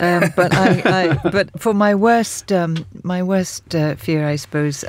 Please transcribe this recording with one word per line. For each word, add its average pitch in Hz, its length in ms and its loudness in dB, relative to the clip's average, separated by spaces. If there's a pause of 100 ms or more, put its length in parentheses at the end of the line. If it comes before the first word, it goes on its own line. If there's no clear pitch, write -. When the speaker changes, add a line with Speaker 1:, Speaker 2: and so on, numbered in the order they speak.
Speaker 1:
Um, 175 340 2
but 180 180 2
I, 185 300 4
I, 175 460 0
Speaker 2:
<laughs> - 20 0
Speaker 1:
but 190 260 -2
for 220 160 0
my 208 220 2
worst, 233 560 0
um, 165 340 -2 (180)
my 180 200 -4
worst, 190 520 -4
uh, 151 200 0
fear, 156 320 -2
I 147 80 0
suppose, 147 540 -4